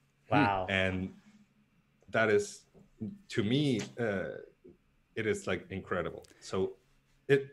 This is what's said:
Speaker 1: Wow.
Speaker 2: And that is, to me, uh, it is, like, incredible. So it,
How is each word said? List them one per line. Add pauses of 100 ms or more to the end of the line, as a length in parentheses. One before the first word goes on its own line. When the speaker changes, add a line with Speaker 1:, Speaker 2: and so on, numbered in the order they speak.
(320)
Speaker 1:
Wow.
Speaker 2:
And (960)
that
is, (640)
to
me, (180)
uh, (720)
it
is,
like,
incredible. (160)
So (560)
it,